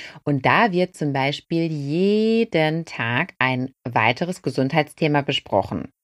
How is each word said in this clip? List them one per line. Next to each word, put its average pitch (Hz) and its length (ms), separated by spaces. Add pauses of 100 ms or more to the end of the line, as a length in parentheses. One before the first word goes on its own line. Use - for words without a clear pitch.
(240)
Und 143 220
da 190 260
wird 180 240
zum 147 160
Beispiel 147 580
jeden 170 1160
Tag 120 520
ein 127 320 (160)
weiteres 123 560
Gesundheitsthema 147 800
besprochen. - 680 (160)